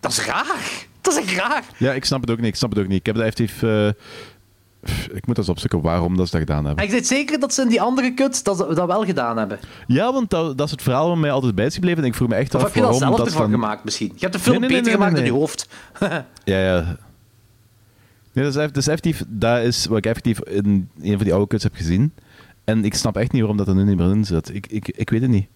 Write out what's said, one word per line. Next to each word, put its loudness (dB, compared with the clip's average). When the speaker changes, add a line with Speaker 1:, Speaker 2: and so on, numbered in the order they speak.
Speaker 1:
dat -4
is -2
raar. -4
Dat 2
is -2
raar. 0
Speaker 2:
Ja, 0
ik -4
snap -2
het -4
ook 2
niet, -2
ik -2
snap -2
het 0
ook 0
niet. 2
Ik -4
heb 0
dat 0
effectief, -2
eh, 2
pff, -4
ik -8
moet 0
eens -2
opzoeken -2
waarom 0
dat 2
ze -8
dat 2
gedaan -2
hebben. -2
Speaker 1:
En -4
je -2
bent -2
zeker -2
dat -2
ze 0
in 2
die 2
andere 0
cut 0
dat, 0
dat 0
wel 0
gedaan -2
hebben? -4
Speaker 2:
Ja, 2
want -2
dat, -2
dat 0
is -6
het -10
verhaal 2
wat 0
mij 2
altijd 2
bij 2
is -2
gebleven. 0
En 2
ik -2
vroeg 0
me 0
echt -2
Speaker 1:
Of 2
Speaker 2:
af 2
Speaker 1:
heb -4
je 2
dat 4
Speaker 2:
waarom 2
Speaker 1:
zelf 4
Speaker 2:
dat 2
Speaker 1:
ervan 0
Speaker 2:
dan 2
Speaker 1:
gemaakt -4
misschien? -4
Je -12
hebt -2
de -6
film 2
Speaker 2:
Nee, 0
nee, 4
nee, 2
Speaker 1:
beter 2
Speaker 2:
nee, 4
Speaker 1:
gemaakt 2
Speaker 2:
nee, 2
Speaker 1:
dan 0
Speaker 2:
nee. 2
Speaker 1:
je 2
hoofd. -8
<laughs> 0
Speaker 2:
Ja, 2
ja. 0
Nee, 0
dat -2
is 0
eff-, 0
dat -2
is 0
effectief, 0
dat 2
is 0
wat 2
ik -2
effectief 0
in 0
een 0
van 0
die 2
oude 4
cuts -2
heb -2
gezien. 0
En 0
ik 0
snap -2
echt 0
niet 2
waarom 2
dat 0
er 2
nu 4
niet 4
meer 4
in 2
zit. -2
Ik, -8
ik, -6
ik -4
weet 2
het 2
niet. 4